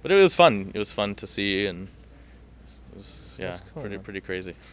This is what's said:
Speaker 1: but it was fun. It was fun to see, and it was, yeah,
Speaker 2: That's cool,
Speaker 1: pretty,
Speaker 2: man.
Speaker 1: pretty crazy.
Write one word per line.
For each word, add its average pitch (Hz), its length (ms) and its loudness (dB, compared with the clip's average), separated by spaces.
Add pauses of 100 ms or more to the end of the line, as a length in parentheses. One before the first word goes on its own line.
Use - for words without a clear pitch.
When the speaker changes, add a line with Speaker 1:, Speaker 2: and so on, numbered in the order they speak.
Speaker 1:
but 160 80 -2
it 190 100 6
was 185 140 8
fun. 104 400 6
It 104 40 -6
was 104 140 -4
fun 101 240 -2
to 98 100 -12
see, 101 400 0
and 92 200 -8 (1040)
it - 60 -20
was, - 420 -18
yeah, 92 120 -8
Speaker 2:
That's 90 100 -10 (120)
cool, 151 100 -12
Speaker 1:
pretty, 101 140 -10
Speaker 2:
man. 95 80 -14
Speaker 1:
pretty 98 160 -10
crazy. 92 340 -8 (180)